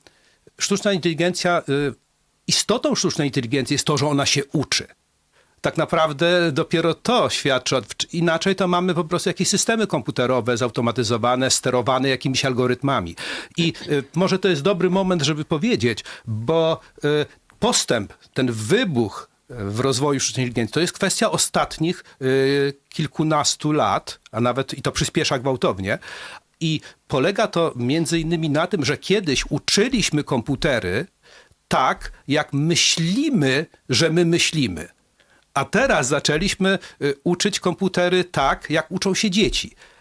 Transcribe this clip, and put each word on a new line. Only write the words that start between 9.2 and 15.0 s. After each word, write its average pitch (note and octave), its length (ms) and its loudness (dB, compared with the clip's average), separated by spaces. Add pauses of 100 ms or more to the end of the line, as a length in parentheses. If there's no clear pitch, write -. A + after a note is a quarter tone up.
jakieś F3 180 -2
systemy A3 400 0
komputerowe B2 720 0
zautomatyzowane, A#2+ 920 0
sterowane B2+ 580 0
jakimiś C3 360 -2
algorytmami. B2 680 0 (420)
I, E3 160 0 (160)
y, C#3+ 140 0 (120)
może F#3 240 2
to G3 80 0
jest D#3+ 140 0
dobry F3+ 280 2
moment, F#3 320 0